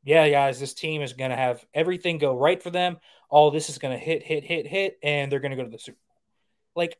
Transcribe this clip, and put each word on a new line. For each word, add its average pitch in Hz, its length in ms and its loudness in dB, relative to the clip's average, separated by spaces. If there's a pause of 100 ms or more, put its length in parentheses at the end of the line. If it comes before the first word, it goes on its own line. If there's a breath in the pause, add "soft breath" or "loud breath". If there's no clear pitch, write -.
"Yeah, 151 280 6
guys, 139 280 2
this 139 140 -8
team 156 300 -6
is 123 100 -8
gonna 127 240 -6
have 127 260 -2 (120)
everything 175 420 -2
go 143 180 0
right 160 280 2
for 175 80 -10
them. 180 260 -2 (320 soft breath)
All 147 220 8
this 151 180 -4
is 151 80 -10
gonna 131 220 -6
hit, 160 240 -4
hit, 156 220 -4
hit, 156 220 -4
hit, 196 360 -4
and 143 280 0
they're 139 100 0
gonna 135 160 -4
go 127 80 -4
to 113 60 -12
the 113 80 -18
Super - 200 -20
Bowl." - 180 -20 (600)
Like, 170 240 -2